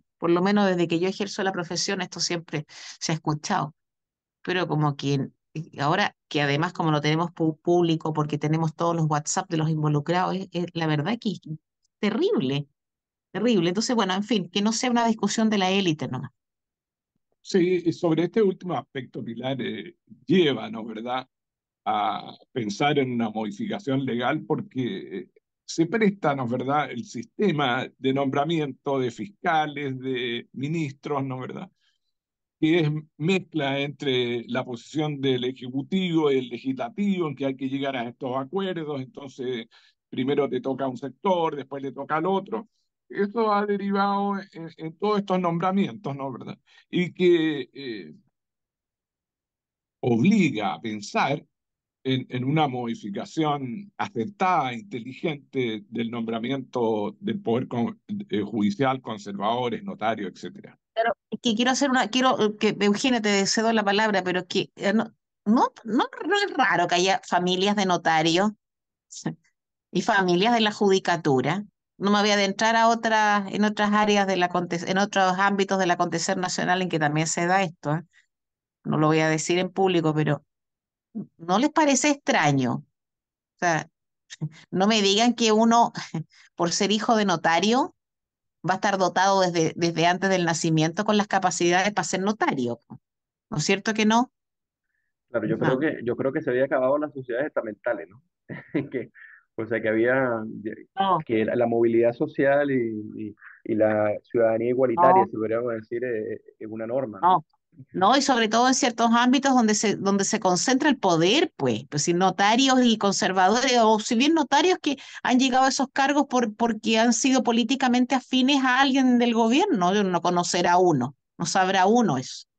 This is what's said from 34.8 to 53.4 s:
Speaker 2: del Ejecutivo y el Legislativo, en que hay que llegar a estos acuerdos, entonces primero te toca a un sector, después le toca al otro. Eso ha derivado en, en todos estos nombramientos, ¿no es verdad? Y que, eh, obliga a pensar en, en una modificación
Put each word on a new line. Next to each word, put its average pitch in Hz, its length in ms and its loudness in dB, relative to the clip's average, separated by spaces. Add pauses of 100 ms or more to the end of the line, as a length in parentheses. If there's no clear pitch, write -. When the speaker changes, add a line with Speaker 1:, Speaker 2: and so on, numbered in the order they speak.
Speaker 2:
del 127 220 0
Ejecutivo 147 880 -2
y 135 60 4
el 127 120 -4
Legislativo, 131 800 -2
en 143 80 -6
que 139 100 -6
hay 131 100 -4
que 131 140 -6
llegar 139 260 -4
a 120 120 -6
estos 123 300 -8
acuerdos, 151 640 -6
entonces 127 640 -10 (420)
primero 135 400 -2
te 127 120 -4
toca 135 240 -4
a 131 40 -4
un 123 80 -8
sector, 160 580 -2
después 135 280 -10
le 139 80 -8
toca 139 260 -6
al 160 80 -2
otro. 190 420 -4 (420)
Eso 208 440 -2
ha 208 120 0
derivado 202 720 -2 (120)
en, 165 260 -12
en 160 200 -10
todos 208 220 0
estos 196 200 -2
nombramientos, 170 760 -2
¿no 139 120 -8
es 120 120 -10
verdad? - 200 -14 (300)
Y 175 240 -2
que, 160 600 2
eh, 107 400 -12 (1900)
obliga 123 760 2
a 82 80 -10
pensar 113 640 -4 (580)
en, 131 260 -2
en 123 140 -6
una 151 240 0
modificación 120 1300 -6